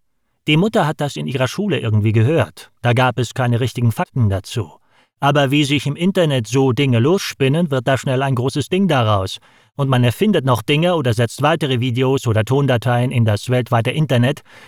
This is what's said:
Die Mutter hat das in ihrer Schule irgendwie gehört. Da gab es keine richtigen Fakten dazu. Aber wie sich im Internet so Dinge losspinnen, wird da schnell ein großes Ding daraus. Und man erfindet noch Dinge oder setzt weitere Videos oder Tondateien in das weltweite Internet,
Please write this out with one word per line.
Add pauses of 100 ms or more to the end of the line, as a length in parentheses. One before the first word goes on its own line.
(480)
Die
Mutter
hat
das
in
ihrer
Schule
irgendwie
gehört. (100)
Da
gab
es
keine
richtigen
Fakten
dazu. (480)
Aber
wie
sich
im
Internet
so
Dinge
losspinnen,
wird
da
schnell
ein
großes
Ding
daraus. (380)
Und
man
erfindet
noch
Dinge
oder
setzt
weitere
Videos
oder
Tondateien
in
das
weltweite
Internet, (260)